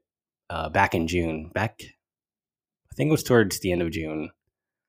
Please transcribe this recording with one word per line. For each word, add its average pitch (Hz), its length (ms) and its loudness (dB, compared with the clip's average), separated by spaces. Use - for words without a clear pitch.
uh, 80 200 -6
back 95 240 2
in 85 140 0
June. 82 460 -2
Back, 104 280 -4
I - 1120 -20
think 139 120 0
it 156 40 2
was 151 120 2
towards 113 360 4
the 92 120 -2
end 87 100 0
of 82 100 -2
June. 78 380 -6